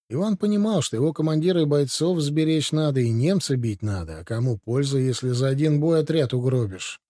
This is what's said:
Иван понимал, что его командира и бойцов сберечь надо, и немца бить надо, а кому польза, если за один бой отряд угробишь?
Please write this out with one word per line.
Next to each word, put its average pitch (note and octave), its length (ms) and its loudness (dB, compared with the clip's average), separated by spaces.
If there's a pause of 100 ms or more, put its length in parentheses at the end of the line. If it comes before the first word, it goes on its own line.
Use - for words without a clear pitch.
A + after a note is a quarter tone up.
Иван F#3 300 -2
понимал, G#3 440 2
что - 160 -4
его D3+ 160 2
командира D#3+ 480 2
и D3+ 40 4
бойцов D3 540 0
сберечь D#3 520 0
надо, D3+ 280 0
и A#2+ 100 2
немца C#3+ 460 2
бить A#2 260 -2
надо, E2+ 380 -6
а F2 40 -14
кому A#2 340 -2
польза, C3+ 420 -2
если B2+ 300 -2
за B2+ 180 0
один D3 320 2
бой D#3+ 200 2
отряд D3+ 340 0
угробишь? B2 760 -2